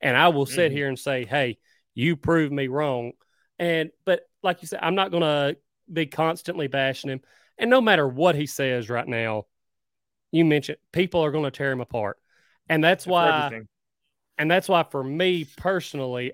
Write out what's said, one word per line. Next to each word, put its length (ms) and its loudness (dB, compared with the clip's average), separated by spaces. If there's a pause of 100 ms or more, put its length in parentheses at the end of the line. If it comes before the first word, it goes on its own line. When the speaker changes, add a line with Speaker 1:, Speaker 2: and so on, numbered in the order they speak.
Speaker 1:
And 140 2
I 140 8
will 160 2
sit 240 0
Speaker 2:
Mm-hmm. 80 -4
Speaker 1:
here 100 -2
and 120 -4
say, 260 -4
"Hey, 320 -2 (360)
you 220 0
proved 380 0
me 140 -4
wrong." 440 -4 (480)
And, 320 -2 (140)
but 160 2 (200)
like 200 -2
you 60 -16
said, 140 -8
I'm 140 0
not 160 0
gonna 440 0 (360)
be 160 -2
constantly 600 -4
bashing 420 -2
him. 120 -8 (360)
And 120 0
no 120 6
matter 260 4
what 280 2
he 100 -2
says 440 -2
right 180 -4
now, 380 -4 (840)
you 140 6
mentioned 320 0 (140)
people 320 0
are 80 0
gonna 200 -2
tear 200 -4
him 100 -4
apart. 360 -6 (520)
And 140 2
that's 200 4
Speaker 2:
For 80 -4
Speaker 1:
why, 340 2
Speaker 2:
everything. 220 -10 (680)
Speaker 1:
and 120 0
that's 200 2
why 140 4
for 200 -6
me 420 -2 (120)
personally, 760 -4